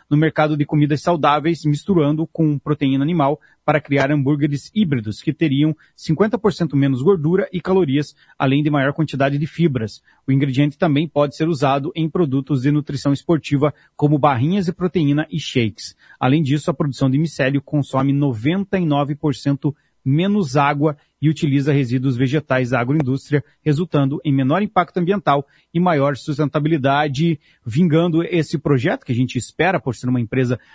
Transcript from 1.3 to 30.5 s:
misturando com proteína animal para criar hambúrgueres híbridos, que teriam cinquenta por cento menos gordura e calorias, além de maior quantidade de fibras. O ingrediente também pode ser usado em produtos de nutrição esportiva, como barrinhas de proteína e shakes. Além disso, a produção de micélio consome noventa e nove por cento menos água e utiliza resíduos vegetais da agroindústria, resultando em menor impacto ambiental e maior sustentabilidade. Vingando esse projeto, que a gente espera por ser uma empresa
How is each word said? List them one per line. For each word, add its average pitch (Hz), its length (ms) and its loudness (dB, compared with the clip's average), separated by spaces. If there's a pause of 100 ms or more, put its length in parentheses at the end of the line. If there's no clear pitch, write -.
misturando 151 600 0
com 151 320 0
proteína 139 440 0
animal 151 360 0 (260)
para 151 160 0
criar 139 300 0
hambúrgueres 143 600 -2
híbridos, 135 480 -2
que 147 120 -4
teriam 147 420 0 (200)
cinquenta 214 420 -2
por 196 160 0
cento 151 220 -2
menos 135 260 2
gordura 180 500 2
e 180 80 -6
calorias, 156 560 0 (220)
além 139 240 2
de 151 80 0
maior 143 240 0
quantidade 143 460 -2
de 156 80 -4
fibras. 127 560 -2 (240)
O 135 40 0
ingrediente 139 460 0
também 156 300 0
pode 143 280 -2
ser 160 120 0
usado 143 480 0
em 165 120 -2
produtos 139 540 -2
de 143 100 2
nutrição 147 420 -2
esportiva, 143 600 0 (220)
como 147 240 2
barrinhas 151 480 2
de 175 60 -2
proteína 156 580 0
e 165 80 -6
shakes. - 560 -4 (240)
Além 135 220 2
disso, 147 300 0
a - 20 -6
produção 139 360 -2
de 131 100 2
micélio 143 420 -2
consome 139 500 -2
noventa 143 680 -2
e 175 60 0
nove 143 300 0
por 147 200 -2
cento 139 400 -2 (280)
menos 165 540 0
água 147 400 0 (240)
e 143 80 2
utiliza 147 420 0
resíduos 131 460 0
vegetais 131 540 0
da 127 80 2
agroindústria, 135 640 -2 (180)
resultando 147 640 0
em 147 80 2
menor 139 300 2
impacto 190 340 -2
ambiental 165 480 0 (260)
e 165 80 -2
maior 147 380 2
sustentabilidade. 151 1200 0 (240)
Vingando 165 600 2
esse 165 340 -2
projeto, 147 480 0
que - 60 -4
a 117 40 -2
gente 123 220 -2
espera 165 420 -2
por 123 160 -6
ser 123 140 -6
uma 127 100 0
empresa 123 400 -2 (160)